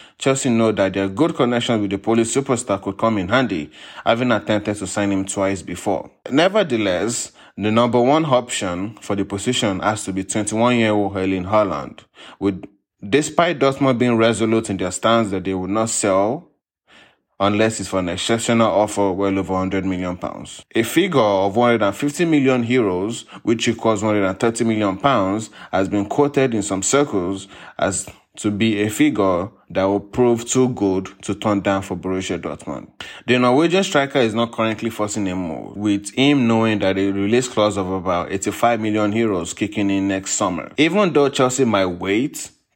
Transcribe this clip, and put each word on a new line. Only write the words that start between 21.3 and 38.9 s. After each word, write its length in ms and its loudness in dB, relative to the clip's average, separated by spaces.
one 140 4
hundred 160 2
and 100 0
fifty 300 -2
million 400 2
euros, 600 0
which 220 0
equals 380 0
one 100 2
hundred 140 2
and 100 -4
thirty 280 0
million 320 0
pounds, 520 0
has 160 0
been 160 0
quoted 500 0
in 80 0
some 220 -4
circles 640 0
as 320 -2
to 160 -2
be 300 0
a 80 0
figure 600 2
that 160 0
will 160 2
prove 480 2
too 180 2
good 400 0
to 120 -4
turn 280 -2
down 200 0
for 140 -8
Borussia 420 -4
Dortmund. 520 -10
The 140 4
Norwegian 460 4
striker 340 2
is 140 2
not 180 0
currently 380 -2
forcing 400 -4
a 80 -4
move, 400 -8
with 380 -2
him 300 4
knowing 340 2
that 180 0
a 120 2
release 380 2
clause 300 0
of 120 -2
about 440 -2
eighty-five 480 0
million 320 0